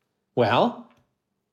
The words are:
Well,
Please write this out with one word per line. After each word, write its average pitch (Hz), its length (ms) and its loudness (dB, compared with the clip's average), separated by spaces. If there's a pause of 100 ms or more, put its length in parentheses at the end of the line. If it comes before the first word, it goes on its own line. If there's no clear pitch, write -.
(340)
Well, 131 500 0 (680)